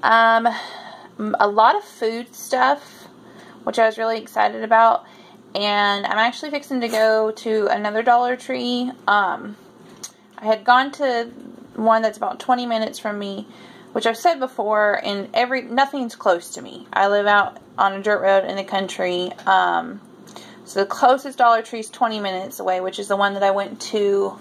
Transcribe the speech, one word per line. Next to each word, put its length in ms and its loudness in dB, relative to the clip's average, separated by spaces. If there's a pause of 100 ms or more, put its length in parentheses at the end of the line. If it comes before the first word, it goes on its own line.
Um, 460 4 (680)
m-, 200 -4
a 80 4
lot 300 4
of 80 -6
food 500 -8
stuff, 720 -2 (560)
which 140 -4
I 60 6
was 140 0
really 180 -2
excited 480 -2
about. 400 4 (500)
And 520 0
I'm 100 -2
actually 340 -2
fixing 300 -6
to 80 -4
go 420 2
to 360 -2
another 360 -2
Dollar 340 2
Tree. 540 -4 (160)
Um, 520 0 (800)
I 80 -8
had 180 0
gone 280 4
to 320 -2 (500)
one 260 2
that's 160 -2
about 240 -8
twenty 240 -2
minutes 340 -4
from 200 -6
me, 280 -8 (460)
which 140 -2
I've 100 0
said 240 0
before, 640 0
and 300 -6
every, 260 0
nothing's 560 -2
close 380 0
to 80 -12
me. 280 -16
I 180 2
live 180 2
out 320 2 (180)
on 160 2
a 100 -8
dirt 200 0
road 240 4
in 100 -6
the 80 -6
country. 680 -4 (140)
Um, 560 0 (640)
so 140 -6
the 80 2
closest 500 2
Dollar 240 4
Tree 200 -10
is 100 -12
twenty 300 -2
minutes 400 -6
away, 200 -2
which 200 -6
is 80 -10
the 80 0
one 180 0
that 80 -2
I 80 4
went 300 -4
to 600 0